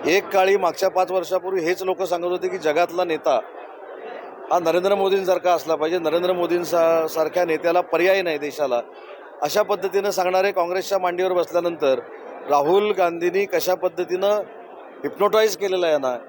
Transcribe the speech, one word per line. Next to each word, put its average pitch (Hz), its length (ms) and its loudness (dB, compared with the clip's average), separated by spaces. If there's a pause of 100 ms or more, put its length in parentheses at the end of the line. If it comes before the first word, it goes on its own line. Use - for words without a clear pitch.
एक 190 240 2
काळी 196 280 4
मागच्या 185 320 0
पाच 185 220 2
वर्षापूर्वी 185 500 -2
हेच 180 220 -2
लोक 185 180 -2
सांगत 175 240 -2
होते 180 220 -2
की 185 100 -4
जगातला 170 460 0
नेता 156 360 0 (1120)
हा 170 80 4
नरेंद्र 180 360 2
मोदींसारखा 190 560 2
असला 160 240 0
पाहिजे, 160 240 -2
नरेंद्र 170 340 0
मोदींसा-, 165 720 0
सारख्या 160 400 0
नेत्याला 165 360 2
पर्याय 180 400 2
नाही 165 160 -2
देशाला, 143 440 -2 (600)
अशा 151 200 0
पद्धतीनं 196 480 0
सांगणारे 185 420 2
काँग्रेसच्या 185 480 0
मांडीवर 180 340 0
बसल्यानंतर 170 680 2 (500)
राहुल 175 420 4
गांधींनी 175 540 0
कशा 180 300 0
पद्धतीनं 180 520 -2 (760)
हिप्नोटाईज 202 540 2
केलेलं 185 300 0
आहे 156 100 4
ना 127 200 -2 (120)